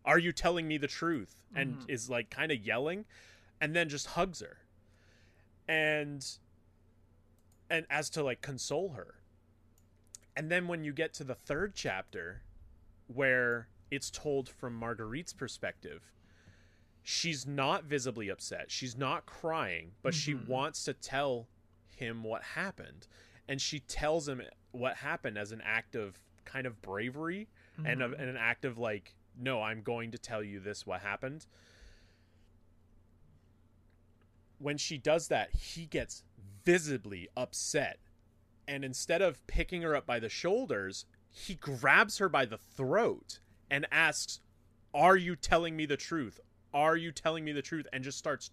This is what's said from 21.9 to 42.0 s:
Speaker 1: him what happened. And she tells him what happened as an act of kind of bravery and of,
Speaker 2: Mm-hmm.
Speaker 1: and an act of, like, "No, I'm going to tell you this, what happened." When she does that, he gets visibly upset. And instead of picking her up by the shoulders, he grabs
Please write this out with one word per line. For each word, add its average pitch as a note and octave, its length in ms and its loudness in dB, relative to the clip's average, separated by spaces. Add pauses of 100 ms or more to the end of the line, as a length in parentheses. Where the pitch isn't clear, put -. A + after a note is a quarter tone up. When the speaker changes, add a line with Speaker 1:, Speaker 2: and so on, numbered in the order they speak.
Speaker 1:
him A#2 280 -6
what A2 200 -4
happened. - 640 -8 (400)
And C#3 140 -2
she - 180 -2
tells D#3 480 0
him C3 140 -4 (300)
what B2+ 260 -2
happened C#3 400 -4
as G#2 140 -4
an A2+ 140 -10
act A2+ 300 0
of G2+ 240 -6 (260)
kind C3 220 -6
of A2 160 -10
bravery C#3+ 640 -6 (360)
and B2+ 200 0
of, A#2+ 80 0
Speaker 2:
Mm-hmm. C3+ 100 -8
Speaker 1:
and C3 80 -4
an B2+ 80 -6
act A#2 280 0
of, B2 120 -6
like, A2 380 -4 (200)
"No, B2 280 -2
I'm A2 180 -4
going A#2 300 -4
to A#2 80 -10
tell A2 240 -6
you G2+ 160 -8
this, G2 260 -8
what F#2 160 -4
happened." C3 460 -6 (3000)
When C#3+ 180 -2
she D3+ 200 -4
does D3+ 320 4
that, A2+ 260 2
he - 300 -4
gets - 380 -4 (420)
visibly B2+ 720 2
upset. - 640 -2 (680)
And C#3 180 -4
instead E3 360 2
of F3 260 2
picking E3+ 340 0
her D#3 140 2
up C#3 100 0
by A#2+ 140 2
the A2+ 100 -2
shoulders, D3 760 0 (260)
he - 240 -10
grabs C#3+ 640 6